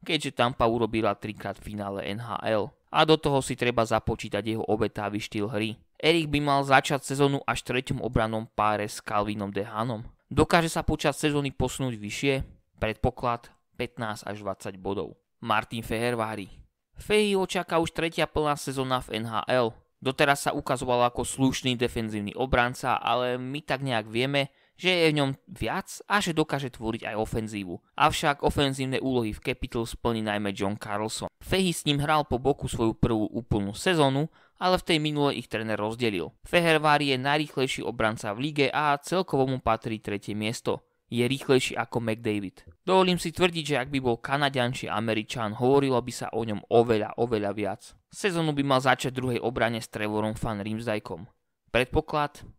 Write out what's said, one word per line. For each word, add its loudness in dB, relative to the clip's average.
keďže -2
Tampa 2
urobila 2
trikrát -8
v -10
finále -4
N -6
H -6
L. 0
A 4
do 8
toho 2
si -6
treba 2
započítať -2
jeho -2
obetavý -2
štýl -4
hry. -2
Erik 2
by 2
mal 2
začať 4
sezónu 2
až -2
v -4
treťom -2
obrannom 0
páre 2
s -12
Calvinom -2
de -4
Haanom. -6
Dokáže 4
sa -4
počas 0
sezóny 0
posunúť -4
vyššie? -2
Predpoklad -2
pätnásť -6
až -10
dvadsať -8
bodov. -6
Martin -2
Fehervári. -4
Fehy 2
očaká 0
už 0
tretia 0
plná 0
sezóna -2
v -4
N -6
H -4
L. 2
Doteraz 2
sa 2
ukazoval 2
ako -4
slušný 0
defenzívny -2
obranca, -2
ale 0
my -10
tak -4
nejak -2
vieme, 0
že 2
je 6
v 2
ňom 2
viac -6
a 2
že -2
dokáže 0
tvoriť -4
aj -6
ofenzívu. -4
Avšak 2
ofenzívne 0
úlohy 0
v -10
Capitals -4
splní 0
najmä -2
John -2
Carlson. -6
Fehy 0
s -6
ním 4
hral 2
po 0
boku 0
svoju 2
prvú 2
úplnú -2
sezónu, 2
ale 4
v -8
tej 4
minulej 0
ich -12
tréner -2
rozdelil. 0
Fehervári 4
je 2
najrýchlejší -2
obranca -2
v -4
lige 2
a 0
celkovo 0
mu -2
patrí -2
tretie -6
miesto. -4
Je 2
rýchlejší 2
ako -4
McDavid. -4
Dovolím 4
si -4
tvrdiť, 0
že 0
ak -4
by 0
bol 2
Kanaďan 0
či -6
Američan, -2
hovorilo 4
by -6
sa -8
o -2
ňom -6
oveľa, 4
oveľa 0
viac. -6
Sezónu 0
by 0
mal 4
začať 2
v -6
druhej 0
obrane 0
s -10
Trevorom -2
Van -4
Riemsdijkom. -6
Predpoklad? 0